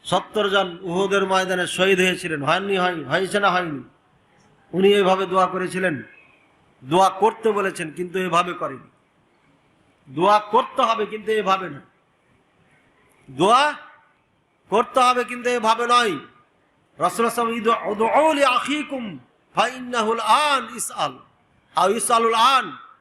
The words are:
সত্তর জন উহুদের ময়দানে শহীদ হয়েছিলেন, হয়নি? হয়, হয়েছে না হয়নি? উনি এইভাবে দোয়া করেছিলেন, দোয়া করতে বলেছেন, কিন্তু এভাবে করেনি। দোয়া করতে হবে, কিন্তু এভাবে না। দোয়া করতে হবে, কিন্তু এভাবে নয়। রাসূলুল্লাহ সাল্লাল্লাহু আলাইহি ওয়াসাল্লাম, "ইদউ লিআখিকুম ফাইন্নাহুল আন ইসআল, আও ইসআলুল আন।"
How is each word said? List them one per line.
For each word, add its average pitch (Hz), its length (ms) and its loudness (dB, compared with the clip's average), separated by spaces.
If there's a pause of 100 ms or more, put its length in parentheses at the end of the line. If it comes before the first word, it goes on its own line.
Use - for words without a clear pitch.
সত্তর 196 460 -2
জন 190 320 0
উহুদের 190 440 0
ময়দানে 185 420 0
শহীদ 185 320 0
হয়েছিলেন, 175 440 -2
হয়নি? 190 340 0
হয়, 175 280 -2
হয়েছে 180 340 -2
না 196 120 2
হয়নি? 165 320 -4 (880)
উনি 190 220 4
এইভাবে 190 320 4
দোয়া 180 220 2
করেছিলেন, 180 560 -4 (800)
দোয়া 180 260 4
করতে 220 420 0
বলেছেন, 185 400 -4
কিন্তু 180 280 -8
এভাবে 175 340 0
করেনি। 147 360 -10 (1200)
দোয়া 185 300 4
করতে 254 420 0
হবে, 220 240 0
কিন্তু 214 260 -8
এভাবে 190 380 -2
না। 143 120 -16 (1500)
দোয়া 233 420 4 (960)
করতে 233 300 0
হবে, 247 240 2
কিন্তু 240 260 -6
এভাবে 233 380 0
নয়। 233 300 2 (840)
রাসূলুল্লাহ 180 360 0
সাল্লাল্লাহু 226 360 -2
আলাইহি 202 300 -2
ওয়াসাল্লাম, 226 240 4
"ইদউ 320 80 4
লিআখিকুম 262 840 -2 (360)
ফাইন্নাহুল 233 640 -2
আন 247 560 0
ইসআল, 175 420 -6 (580)
আও 180 140 2
ইসআলুল 233 440 2
আন।" 247 440 2 (240)